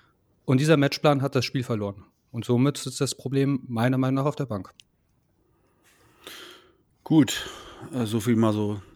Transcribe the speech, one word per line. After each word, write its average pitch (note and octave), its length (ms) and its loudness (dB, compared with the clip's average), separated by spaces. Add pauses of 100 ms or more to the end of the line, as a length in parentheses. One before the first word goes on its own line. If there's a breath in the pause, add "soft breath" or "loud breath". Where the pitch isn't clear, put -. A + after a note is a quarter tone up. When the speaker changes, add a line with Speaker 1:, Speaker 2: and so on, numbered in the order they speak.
(440 soft breath)
Speaker 1:
Und C3 160 2
dieser D3+ 160 6
Matchplan C#3+ 440 2
hat C#3 140 -2
das B2+ 100 2
Spiel C3 180 -4
verloren. G2+ 420 -6 (280)
Und A#2 120 -8
somit C3 400 2
ist C3 160 -10
das C3+ 140 -2
Problem C3+ 540 -2
meiner B2 280 0
Meinung C3 280 0
nach D3+ 40 0
auf C#3+ 60 -2
der C#3 120 -6
Bank. G#2 260 -8 (2250 loud breath)
Speaker 2:
Gut, - 440 2 (440 loud breath)
äh, A#2+ 140 -2
so A2 120 -2
viel A2+ 160 2
mal A2 180 4
so, G#2 300 -4 (140)